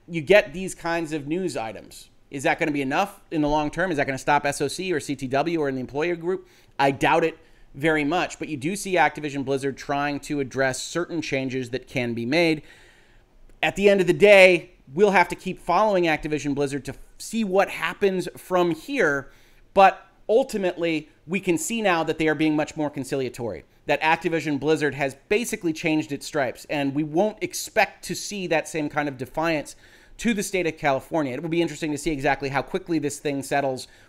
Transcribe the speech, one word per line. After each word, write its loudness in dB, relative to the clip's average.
you -6
get 4
these -8
kinds -4
of -6
news -4
items. -12
Is -10
that 0
gonna -2
be -2
enough -2
in 0
the 2
long 0
term? -2
Is -2
that 0
gonna -4
stop 0
S -2
O 0
C -4
or 0
C -6
T -8
W 0
or 0
in -4
the -6
employer -4
group? -6
I 4
doubt 2
it -2
very 2
much, -2
but -8
you -6
do -4
see -4
Activision 0
Blizzard -2
trying -4
to -4
address -2
certain -4
changes -4
that -8
can -4
be -4
made. 2
At -2
the 4
end 6
of 2
the 4
day, 8
we'll 4
have 4
to -4
keep -8
following 2
Activision -2
Blizzard -4
to -10
f-, -16
see -4
what 2
happens -2
from 0
here, -2
but 6
ultimately, 0
we -2
can 0
see -4
now 2
that -2
they 2
are 2
being 2
much -2
more -2
conciliatory, -6
that 0
Activision 0
Blizzard 0
has -4
basically -2
changed -2
its -8
stripes, -4
and -2
we -2
won't 0
expect -2
to -8
see -8
that 0
same -4
kind -4
of -8
defiance -4
to -2
the -4
state -2
of -4
California. -2
It -8
will -6
be 0
interesting -2
to -4
see -2
exactly 0
how -2
quickly -2
this -4
thing -4
settles, -2